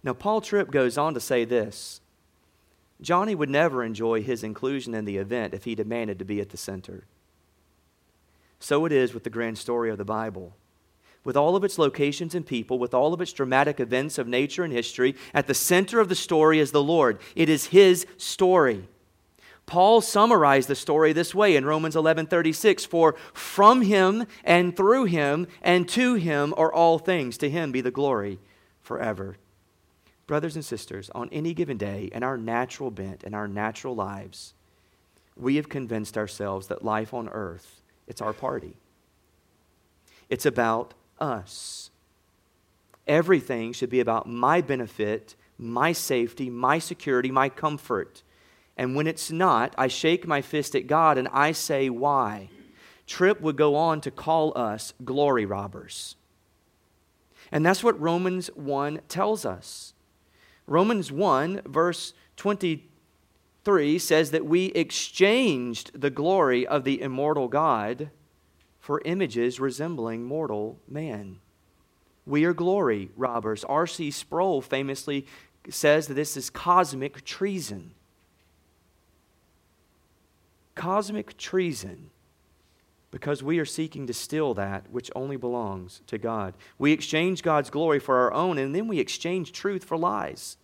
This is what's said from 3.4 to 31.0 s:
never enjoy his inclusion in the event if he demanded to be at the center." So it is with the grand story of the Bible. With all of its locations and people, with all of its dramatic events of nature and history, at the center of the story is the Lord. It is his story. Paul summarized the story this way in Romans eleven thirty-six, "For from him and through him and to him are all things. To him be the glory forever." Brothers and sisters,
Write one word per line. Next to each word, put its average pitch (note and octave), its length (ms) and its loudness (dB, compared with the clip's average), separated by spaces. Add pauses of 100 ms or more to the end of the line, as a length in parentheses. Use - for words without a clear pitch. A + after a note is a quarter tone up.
never C#3 340 2
enjoy A2+ 380 -2
his A2 220 -4
inclusion A#2+ 500 -6
in G#2+ 120 -4
the G2+ 120 -4
event G2+ 380 -4
if G2+ 80 -12
he A#2 100 -6
demanded G#2+ 460 -4
to F#2+ 60 -8
be G#2 140 -4
at G2+ 120 -8
the F#2+ 60 -14
center." F#2+ 480 -12 (1500)
So D3+ 260 2
it D#3+ 60 0
is B2+ 240 4
with A2+ 80 -10
the A#2 80 -6
grand A2+ 260 -4
story A#2 320 -2
of G#2 80 -4
the G2 80 -6
Bible. G2+ 500 -6 (680)
With B2+ 120 -4
all D#3 200 4
of G3 80 2
its G3 160 -2
locations C#3+ 560 0
and C3+ 100 -4
people, B2+ 320 -2
with B2 160 -2
all D3 220 2
of E3+ 60 -8
its - 120 -6
dramatic C#3 460 2
events C3 400 -2
of A#2+ 80 -4
nature C#3 360 -2
and - 80 -4
history, B2+ 440 0 (180)
at D3 140 2
the C3+ 80 0
center F#3+ 440 4
of G#3 80 4
the F3 60 -2
story D#3 460 4
is C#3 120 2
the D3 120 4
Lord. C#3 340 4 (180)
It D#3+ 140 4
is D3+ 160 2
his F3+ 400 8 (100)
story. C#3+ 720 2 (800)
Paul G#3 360 6
summarized E3+ 680 6
the C#3 80 0
story D#3 380 4
this E3 200 -2
way G3 220 6
in C3+ 100 4
Romans D#3 300 0
eleven D#3+ 320 2
thirty-six, E3+ 580 2
"For D#3+ 300 4 (180)
from A3+ 480 6
him G3+ 460 4 (160)
and F3 340 4
through A#3 280 4
him D#3+ 420 0 (160)
and F3+ 260 4
to B3 240 2
him D#3 440 0
are D#3+ 140 4
all E3 280 4
things. D3+ 400 -2
To D3 100 0
him D#3 220 -2
be B2+ 100 -2
the B2+ 80 -2
glory A#2 480 -2 (460)
forever." G#2 540 -6 (920)
Brothers D3+ 280 -4
and D3+ 100 -8
sisters, - 460 -12